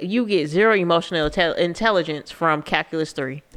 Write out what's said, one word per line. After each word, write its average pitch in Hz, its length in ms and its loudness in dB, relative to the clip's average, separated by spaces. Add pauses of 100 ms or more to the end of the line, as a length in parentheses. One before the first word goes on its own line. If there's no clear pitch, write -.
you 220 260 0
get 180 220 2
zero 208 260 4
emotional 170 540 0
tel-, 170 240 0
intelligence 175 760 0
from 156 320 0
Calculus 156 520 -4
three. 139 300 -6 (140)